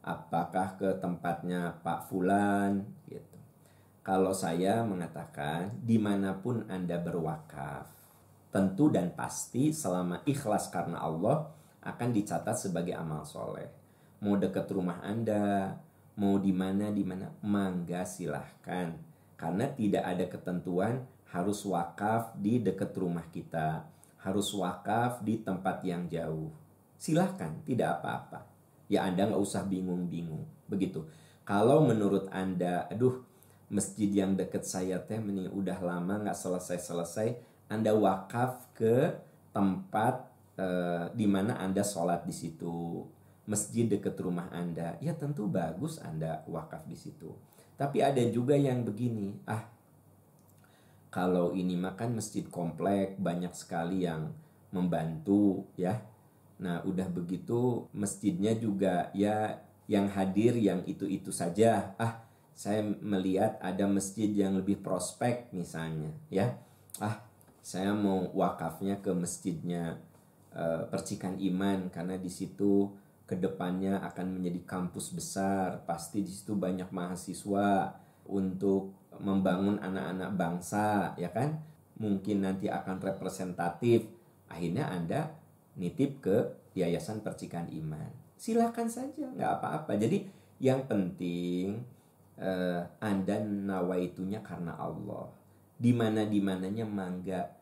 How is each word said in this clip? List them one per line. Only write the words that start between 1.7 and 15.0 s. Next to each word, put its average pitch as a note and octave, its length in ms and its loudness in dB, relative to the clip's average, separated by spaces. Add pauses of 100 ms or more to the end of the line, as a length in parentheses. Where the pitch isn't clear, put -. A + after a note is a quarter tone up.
Pak E2 240 -2
Fulan G2+ 800 2 (160)
gitu? - 320 -16 (640)
Kalau F#2+ 320 4
saya F#2+ 560 2
mengatakan, E2+ 960 -4
dimanapun G#2 880 2
Anda F2 240 -2
berwakaf, D#2 960 -6 (560)
tentu D3 400 4
dan - 240 2
pasti - 560 -2
selama F2+ 560 -2
ikhlas G#2+ 480 0
karena E2+ 320 -4
Allah G2 480 2 (320)
akan A2 240 -2
dicatat G#2 480 0
sebagai F2 400 -2
amal D#2 320 -4
soleh. - 560 -10 (400)
Mau G2+ 160 4
dekat - 320 0
rumah F2+ 320 -2